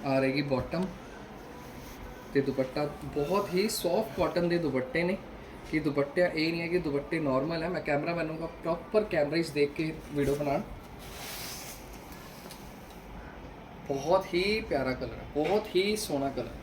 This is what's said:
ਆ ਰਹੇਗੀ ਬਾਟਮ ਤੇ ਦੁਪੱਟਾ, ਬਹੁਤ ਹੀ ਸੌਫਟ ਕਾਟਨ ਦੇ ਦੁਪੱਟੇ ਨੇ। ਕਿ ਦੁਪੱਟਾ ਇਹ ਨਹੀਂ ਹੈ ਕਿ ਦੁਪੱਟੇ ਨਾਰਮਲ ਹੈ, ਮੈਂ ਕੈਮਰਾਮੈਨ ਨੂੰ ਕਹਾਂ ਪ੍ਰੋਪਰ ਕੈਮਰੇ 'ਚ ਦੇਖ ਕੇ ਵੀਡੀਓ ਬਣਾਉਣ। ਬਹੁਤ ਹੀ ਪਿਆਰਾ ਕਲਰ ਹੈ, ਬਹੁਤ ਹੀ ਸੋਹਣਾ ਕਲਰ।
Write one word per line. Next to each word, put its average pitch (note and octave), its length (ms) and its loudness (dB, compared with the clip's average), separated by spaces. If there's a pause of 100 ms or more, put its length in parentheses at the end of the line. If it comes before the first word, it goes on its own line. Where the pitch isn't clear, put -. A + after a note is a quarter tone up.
ਆ C3+ 140 4
ਰਹੇਗੀ C3+ 220 4
ਬਾਟਮ C#3+ 440 0 (1500)
ਤੇ C#3 80 6
ਦੁਪੱਟਾ, C3 440 0 (180)
ਬਹੁਤ D3 500 0
ਹੀ G3 160 4
ਸੌਫਟ G#3 480 0
ਕਾਟਨ F3 320 2
ਦੇ E3+ 80 4
ਦੁਪੱਟੇ D3+ 460 0
ਨੇ। F#3 140 0 (540)
ਕਿ D#3 80 4
ਦੁਪੱਟਾ C#3+ 460 4
ਇਹ D#3+ 260 2
ਨਹੀਂ E3+ 100 0
ਹੈ E3+ 60 -2
ਕਿ F3 100 2
ਦੁਪੱਟੇ D3+ 420 0
ਨਾਰਮਲ D3+ 440 2
ਹੈ, F3 60 0
ਮੈਂ E3+ 120 0
ਕੈਮਰਾਮੈਨ D#3 440 2
ਨੂੰ D#3 120 -4
ਕਹਾਂ E3 100 -4 (140)
ਪ੍ਰੋਪਰ E3+ 420 2
ਕੈਮਰੇ D#3+ 400 4
'ਚ C#3+ 60 -2
ਦੇਖ C#3+ 240 4
ਕੇ D#3+ 200 0 (200)
ਵੀਡੀਓ C#3+ 220 4
ਬਣਾਉਣ। D3 260 0 (3250)
ਬਹੁਤ E3 460 4
ਹੀ G3+ 280 4
ਪਿਆਰਾ C3 320 2
ਕਲਰ A#2+ 200 -4
ਹੈ, - 120 -10 (100)
ਬਹੁਤ F3+ 400 2
ਹੀ G3+ 200 4
ਸੋਹਣਾ C#3 340 0
ਕਲਰ। B2 200 -4 (140)